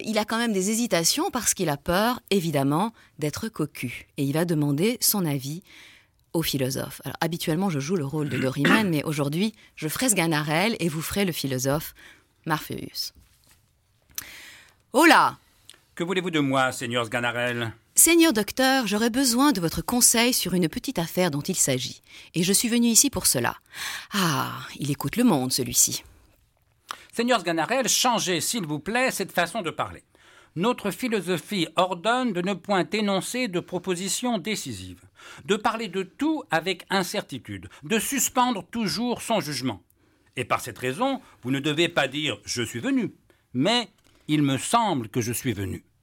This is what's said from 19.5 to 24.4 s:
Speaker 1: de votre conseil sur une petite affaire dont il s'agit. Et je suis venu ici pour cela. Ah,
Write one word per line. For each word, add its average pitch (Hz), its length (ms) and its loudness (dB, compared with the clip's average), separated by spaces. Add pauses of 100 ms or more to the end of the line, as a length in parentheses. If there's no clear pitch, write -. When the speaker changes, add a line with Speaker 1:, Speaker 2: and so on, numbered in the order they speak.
Speaker 1:
de 196 80 -2
votre 165 220 -2
conseil 240 500 4
sur 180 220 0
une 175 140 4
petite - 320 -4
affaire 170 320 0
dont 143 100 -2
il - 140 -4
s'agit. - 440 -2 (340)
Et 170 100 2
je 185 80 2
suis 226 160 2
venu 240 180 4
ici 233 240 4
pour - 160 -4
cela. - 300 0 (580)
Ah, 135 380 0 (260)